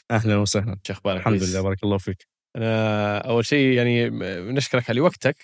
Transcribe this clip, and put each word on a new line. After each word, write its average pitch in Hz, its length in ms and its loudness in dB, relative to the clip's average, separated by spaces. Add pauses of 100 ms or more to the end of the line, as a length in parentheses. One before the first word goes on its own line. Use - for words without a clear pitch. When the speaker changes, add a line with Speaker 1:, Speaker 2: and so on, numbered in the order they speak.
(120)
Speaker 1:
أهلًا 107 260 2
وسهلًا. 104 500 0
Speaker 2:
شو 98 60 -8
أخبارك؟ 95 260 -4
Speaker 1:
الحمد 104 180 0
Speaker 2:
كويس؟ 92 140 0
Speaker 1:
لله، 92 100 -2
بارك 95 220 -2
الله 101 140 0
فيك. - 300 -8 (280)
Speaker 2:
أنا 110 640 0
أول 117 280 0
شيء، 135 280 4
يعني، 120 360 2
م-، 113 140 -6 (280)
نشكرك 131 380 -2
على 120 120 0
وقتك. 160 420 0